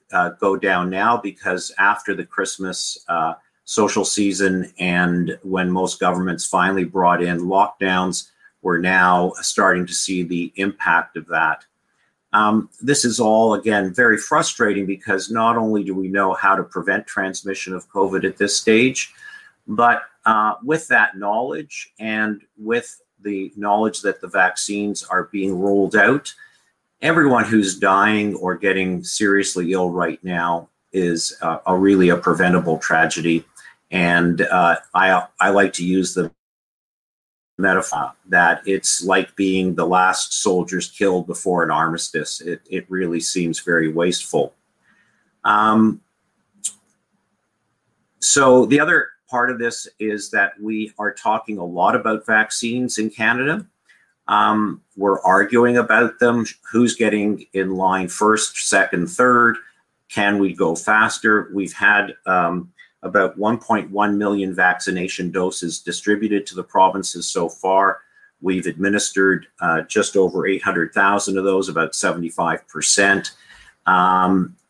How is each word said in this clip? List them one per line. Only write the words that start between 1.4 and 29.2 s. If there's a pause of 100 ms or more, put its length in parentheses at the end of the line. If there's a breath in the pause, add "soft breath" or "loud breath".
after
the
Christmas, (100)
uh, (300)
social
season
and
when
most
governments
finally
brought
in
lockdowns, (340 soft breath)
we're
now
starting
to
see
the
impact
of
that. (720)
Um, (120)
this
is
all,
again,
very
frustrating
because
not
only
do
we
know
how
to
prevent
transmission
of
covid
at
this
stage, (540 loud breath)
but, (240)
uh,
with
that
knowledge
and (160)
with (220)
the
knowledge
that
the
vaccines
are
being
rolled
out, (720 soft breath)
everyone
who's
dying
or
getting
seriously